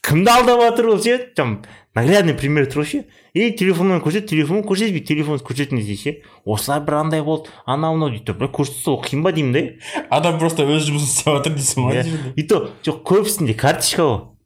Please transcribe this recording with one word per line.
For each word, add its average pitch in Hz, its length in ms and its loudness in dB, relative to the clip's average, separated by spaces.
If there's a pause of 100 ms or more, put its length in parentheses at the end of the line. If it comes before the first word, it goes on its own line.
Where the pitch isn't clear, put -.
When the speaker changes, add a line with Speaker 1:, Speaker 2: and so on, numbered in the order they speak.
Speaker 1:
Кімді 175 260 4
алдап 240 320 6
жатыр 233 300 4
ол 196 100 4
ше? 240 140 2 (180)
Там 117 300 -2 (320)
наглядный 160 400 4
пример 139 340 0
тұр 147 160 -2
ше. 277 200 -6 (280)
И 233 180 2
телефонын 185 520 2
көрсет, 208 240 -2
телефонын 156 400 0
көрсетпейді, 196 400 -2
телефонын 151 340 -2
көрсетіңіз 127 460 -4
дейді 101 100 -6
ше. 143 160 -6 (320)
"Осылай 143 400 -2
бір 151 140 0
андай 156 240 0
болды, 156 260 -4 (160)
анау 156 300 -2
мынау" 156 160 0
дейді. 113 240 -6
Бірақ 135 240 -4
көрсетсе 147 320 -2
ол 127 100 0
қиын 143 220 -4
ба 185 80 0
деймін 147 220 0
де. - 260 -2 (300)
Speaker 2:
Адам 156 280 0
просто 160 300 0
өз 151 180 2
жұмысын 147 240 -2
істеп - 300 0
жатыр 156 160 -2
дейсің 135 320 -2
ғой, 120 100 0
Speaker 1:
Иә. 143 60 0
Speaker 2:
деймін. 147 320 -6
Speaker 1:
И 156 80 -2
то, 185 260 2 (140)
жоқ, - 240 -4
көбісінде 180 480 2
карточка 170 480 0
ғой. 117 160 2 (260)